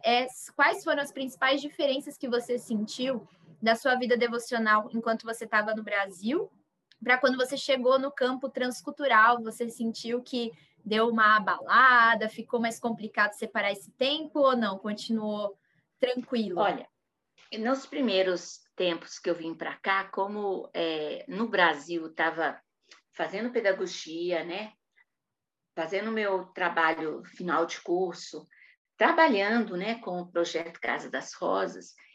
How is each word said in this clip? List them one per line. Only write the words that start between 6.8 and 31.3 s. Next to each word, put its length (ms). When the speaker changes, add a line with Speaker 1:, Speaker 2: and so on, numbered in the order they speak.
Speaker 1:
pra 140
quando 180
você 220
chegou 420
no 120
campo 380
transcultural, 920
você 260
sentiu 540
que 280
deu 240
uma 260
abalada, 920
ficou 320
mais 180
complicado 540
separar 400
esse 180
tempo 480
ou 160
não? 240
Continuou 800
tranquilo? 600
Speaker 2:
Olha, 260
nos 260
primeiros 760
tempos 440
que 100
eu 60
vim 200
pra 220
cá, 280
como, 680
é, 540
no 220
Brasil 540
eu 100
tava 480
fazendo 400
pedagogia, 920
né? 260
Fazendo 360
meu 420
trabalho 720
final 400
de 160
curso, 640
trabalhando, 800
né, 240
com 220
o 100
projeto 480
Casa 300
das 240